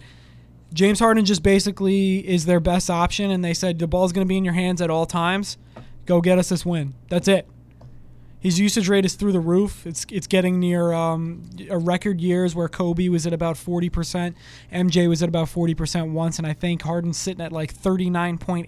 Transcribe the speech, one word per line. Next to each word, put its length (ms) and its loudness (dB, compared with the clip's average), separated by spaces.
James 260 4
Harden 260 4
just 180 2
basically 840 2
is 180 0
their 140 4
best 300 0
option, 420 0
and 140 0
they 80 -2
said, 260 -2
"The 80 -2
ball's 240 2
gonna 140 0
be 100 0
in 80 0
your 120 0
hands 260 0
at 80 0
all 160 0
times. 520 -2
Go 120 4
get 200 4
us 100 0
this 160 -2
win." 300 -2
That's 220 0
it. 180 2
His 180 2
usage 300 2
rate 160 4
is 100 -2
through 160 0
the 80 2
roof. 480 0
It's, 240 -8
it's 160 -6
getting 320 2
near, 340 2
um, 560 -4
a 120 -2
record 420 0
years 320 2
where 140 -2
Kobe 400 -2
was 180 0
at 80 -2
about 220 -2
forty 340 -4
percent, 460 -4
M 160 2
J 180 4
was 160 2
at 60 0
about 180 0
forty 260 -2
percent 360 -4
once, 280 -2
and 80 -6
I 80 -4
think 280 -2
Harden's 360 -2
sitting 260 -6
at, 100 -10
like, 180 -6
thirty-nine 680 0
point 280 -4